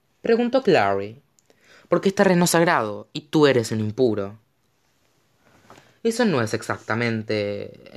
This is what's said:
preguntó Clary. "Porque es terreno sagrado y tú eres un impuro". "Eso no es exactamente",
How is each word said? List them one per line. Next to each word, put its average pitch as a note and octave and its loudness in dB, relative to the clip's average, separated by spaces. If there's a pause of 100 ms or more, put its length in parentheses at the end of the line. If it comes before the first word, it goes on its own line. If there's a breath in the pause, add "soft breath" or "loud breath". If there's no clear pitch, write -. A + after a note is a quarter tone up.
(200)
preguntó A#3+ 0
Clary. G#2 0 (640 soft breath)
"Porque F3 0
es F#3+ -4
terreno F3+ 4
sagrado C3+ 0
y A#2+ -12
tú D3+ 2
eres B2 2
un A2 -2
impuro". G#2+ -2 (1600 soft breath)
"Eso A#3 0
no C#3+ 2
es G#2+ -4
exactamente", A2 -6 (160)